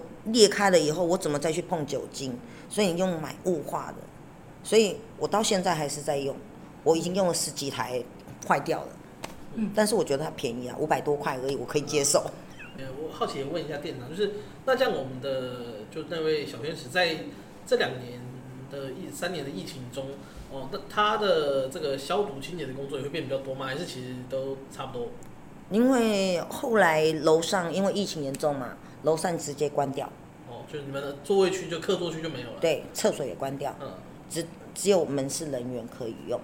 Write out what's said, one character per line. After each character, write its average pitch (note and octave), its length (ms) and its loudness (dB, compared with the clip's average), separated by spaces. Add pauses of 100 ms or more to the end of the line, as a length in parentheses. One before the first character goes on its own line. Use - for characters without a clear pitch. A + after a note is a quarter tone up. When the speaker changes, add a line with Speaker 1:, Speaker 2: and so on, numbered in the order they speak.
(260)
Speaker 1:
裂 A3 220 10
开 G3+ 220 4
了 F3+ 80 10
以 D3+ 120 6
后， E3+ 140 2
我 E3+ 120 4
怎 F3 140 0
么 D3 80 2
再 E3 120 2
去 E3 120 0
碰 E3 240 -2
酒 B2+ 160 -2 (100)
精？ C3 240 -6 (320)
所 G#3 160 2
以 F#3+ 40 4
你 E3+ 100 0
用 F3+ 220 2
买 C3+ 140 -6 (100)
雾 E3+ 180 2
化 C#3+ 260 -6
的， - 80 -10 (680)
所 - 160 6
以 G3 180 6 (220)
我 D3 80 -2
到 G3+ 160 2
现 G#3 180 4
在 F3+ 140 4
还 D#3 140 0
是 D3+ 120 -4
在 D3 180 0
用， C#3 180 -2 (480)
我 D#3+ 120 8
已 E3 40 2
经 F3 160 0
用 G3 100 4
了 E3+ 80 4
十 - 160 -2
几 C#3+ 180 -4
台 B2 320 -2 (460)
坏 E3+ 140 4
掉 D3+ 200 0
了。 - 80 -8 (680)
Speaker 2:
嗯。 A3 200 -2
Speaker 1:
但 G#3+ 100 6
是 G#3+ 120 2
我 E3+ 80 4
觉 C#3 120 2
得 D3+ 80 -2
它 E3 60 -4
便 A#2+ 320 -4
宜 B2 60 -6
啊， A#2 100 -8
五 D3+ 80 2
百 D3+ 140 2
多 D3 160 2
块 D3 260 -2
而 C3+ 80 -2
已， C#3 60 0
我 B2 100 -4
可 - 120 0
以 C#3+ 40 0
接 C#3+ 220 2
受。 - 160 6 (560)
Speaker 3:
呃， - 80 -10 (180)
我 D#3+ 100 -6
好 A#3 140 -2
奇 D3 160 -4
问 D3+ 220 -4
一 - 20 -8
下 D3 120 -6
店 D3+ 200 -8
长， B2 100 -10
就 D#3 60 -10
是， G3 200 0 (320)
那 C4 100 4
这 B3+ 80 6
样 A3 100 2
我 C#3 80 -2
们 B2+ 180 -6
的， B2 720 -4
就 D#3 180 -8
那 E3 140 -2
位 D#3 240 2
小 C3+ 120 -10
天 D3 180 -6
使 - 120 -10
在 E3+ 280 4 (500)
这 B3 100 4
两 F3 220 4
年 B2 220 -10 (500)
的 C#3 200 -8
疫-， D#3+ 240 -8
三 F#3 180 -4
年 D#3 100 -4
的 C#3 80 -6
疫 F3 140 -6
情 C3 260 -10
中， C3+ 180 -8 (440)
哦， C3 180 -6
那 G3+ 80 -6 (120)
他 G#3+ 260 4
的 D3 540 4
这 F3 100 -6
个 C#3 160 0
消 F#3+ 280 2
毒 C#3 140 -6
清 E3 200 -8
洁 C#3+ 80 -4
的 B2+ 80 -8
工 C3+ 120 -6
作 C#3+ 120 -6
也 B2+ 60 -4
会 C#3+ 40 -4
变 D3+ 160 -4
比 B2+ 60 -6
较 C3+ 80 0
多 C3+ 160 -4
吗？ C3+ 120 -6
还 C3 120 -4
是 F3 80 -4
其 B2+ 160 -8
实 B2+ 140 -8 (120)
都 C3+ 300 -4 (120)
差 C3+ 160 -8
不 B2 120 -8
多？ A#2 100 -4 (640)
Speaker 1:
因 A#3 200 6
为 G#3 480 4 (120)
后 A#3+ 260 0
来 D#3+ 280 8 (180)
楼 D#3+ 180 8
上， E3+ 320 0
因 F#3 120 2
为 F#3+ 80 4
疫 G3+ 120 2
情 D#3+ 180 -4
严 C3+ 120 -2
重 D3 200 0
嘛， B2 220 -6 (260)
楼 D#3 140 4
上 E3+ 220 2
直 D3 140 -6
接 D3 160 0
关 C#3 240 2
掉。 C3+ 140 -4 (420)
Speaker 3:
哦， - 140 -12 (100)
就 D3+ 80 -6
你 C#3 100 -10
们 C#3 120 -4
的 C#3 220 -6
座 G3 140 6
位 F#3 120 8
区， D#3+ 180 -2
就 D#3+ 120 -2
客 F#3+ 160 2
座 F3 140 -2
区 D#3+ 120 -6
就 E3 60 -4
没 D3+ 140 -6
有 A#2+ 40 -8
了？ - 140 -10
Speaker 1:
对， D#3+ 240 2 (100)
厕 - 160 2
所 D3+ 140 -2
也 G#2+ 100 -4
关 C3+ 240 -4
掉。 C3+ 220 -4
Speaker 3:
嗯。 C#3 100 -8 (400)
Speaker 1:
只， D#3+ 160 -4 (280)
只 - 160 2
有 F3 140 8
门 C#3 240 -2
市 D3+ 220 -4
人 B2+ 220 -4
员 A#2 160 -6
可 - 180 -8
以 A2 80 -6 (120)
用。 A2+ 180 -2